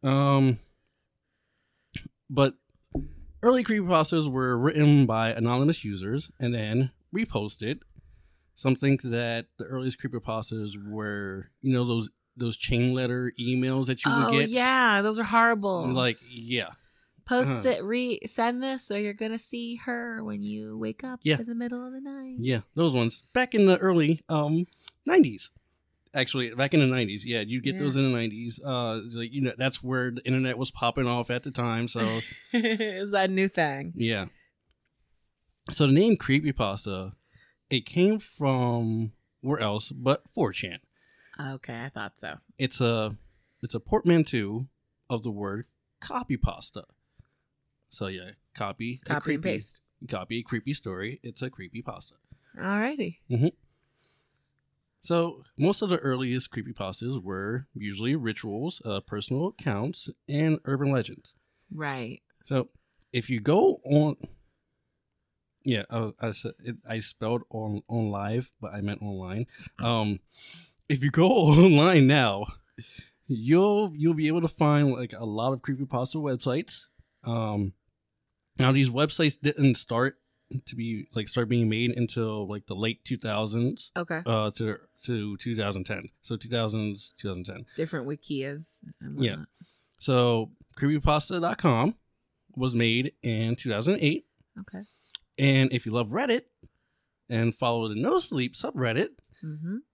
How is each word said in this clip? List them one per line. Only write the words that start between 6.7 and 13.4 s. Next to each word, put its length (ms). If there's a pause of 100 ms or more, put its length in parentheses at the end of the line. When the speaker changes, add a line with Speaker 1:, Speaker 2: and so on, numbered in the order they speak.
Speaker 1:
reposted 640 (800)
some 180
think 280
that 420 (120)
the 80
earliest 360
creepypastas 720 (160)
were, 600 (100)
you 100
know, 140
those, 240 (260)
those 220
chain 360
letter 460